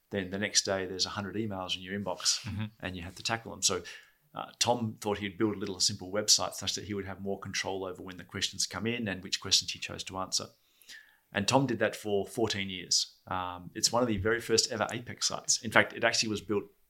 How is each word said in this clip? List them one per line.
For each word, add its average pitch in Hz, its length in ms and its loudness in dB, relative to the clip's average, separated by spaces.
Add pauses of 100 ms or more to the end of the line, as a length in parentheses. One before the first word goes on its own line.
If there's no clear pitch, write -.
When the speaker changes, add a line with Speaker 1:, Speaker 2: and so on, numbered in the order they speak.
(140)
Speaker 1:
then 92 160 -2
the 98 160 -4
next - 260 2
day 95 140 0
there's 92 220 -2
a - 100 -8
hundred 98 180 -4
emails 95 400 -2
in 92 60 -10
your 95 180 -4
inbox - 480 -2
Speaker 2:
Mm-hmm. 101 180 -4 (180)
Speaker 1:
and 92 120 -4
you 90 80 -6
have 90 120 -12
to - 80 -16
tackle 117 280 -2
them. 87 100 -8
So, 98 140 4 (600)
uh, - 100 -4 (140)
Tom 113 420 2
thought 101 180 0
he'd 98 180 -4
build 104 180 4
a 92 40 -8
little 95 200 -4
simple 95 320 0
website 101 420 4
such - 220 -4
that - 100 -6
he 101 100 -4
would 98 160 -4
have 98 100 -10
more 98 180 -2
control 95 460 -4
over 90 160 -8
when 92 160 -10
the 85 60 -14
questions - 420 -2
come 95 220 -4
in 117 200 -2
and 92 160 -4
which - 160 -4
questions - 320 2
he 92 80 -8
chose 90 260 -8
to 95 120 -8
answer. 95 280 -2 (920)
And 98 120 2
Tom 135 200 6
did 113 120 0
that 107 160 2
for 101 320 0
fourteen 101 420 0
years. 90 260 -2 (400)
Um, 90 400 -4
it's 110 160 2
one 120 120 6
of 123 40 4
the 107 100 2 (120)
very 117 200 2
first 113 220 4
ever 104 200 2
Apex 110 360 -4
sites. - 380 0
In 113 60 -4
fact, 107 220 6
it 110 100 -2
actually 117 260 4
was 101 120 0
built 101 220 2 (260)